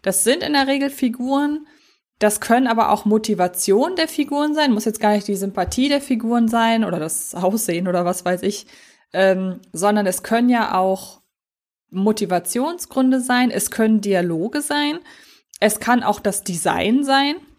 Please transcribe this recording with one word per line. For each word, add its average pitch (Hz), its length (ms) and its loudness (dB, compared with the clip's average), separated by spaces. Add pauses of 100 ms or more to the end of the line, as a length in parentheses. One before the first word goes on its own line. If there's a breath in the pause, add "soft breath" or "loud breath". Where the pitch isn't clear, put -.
Das 190 200 -2
sind 285 200 0
in - 100 -4
der 277 140 2
Regel 277 240 0
Figuren, 277 760 -2 (520 soft breath)
das 208 220 2
können 247 260 2
aber 226 240 2
auch 208 140 0
Motivationen 214 920 2
der 320 120 0
Figuren 294 460 -2
sein, 294 180 2
muss 214 140 0
jetzt 220 140 -4
gar 214 120 4
nicht 208 160 0
die 202 80 -2
Sympathie 196 520 -2
der 285 120 2
Figuren 233 480 0
sein 226 360 2
oder 175 140 -2
das - 360 -6
Aussehen 185 540 -2
oder 180 160 0
was 175 200 -4
weiß 180 180 -2
ich, 202 240 -4 (460 soft breath)
ähm, 185 480 2 (120)
sondern 208 340 2
es 196 160 -2
können 240 260 2
ja 233 300 2
auch 190 420 -2 (720)
Motivationsgründe 220 1300 0
sein, 247 300 2
es - 200 -4
können 220 300 2
Dialoge 190 600 -2
sein, 294 360 -2 (600 loud breath)
es 214 180 2
kann 233 240 0
auch - 180 -2
das 196 220 -4
Design 180 600 0
sein. 277 320 0 (220)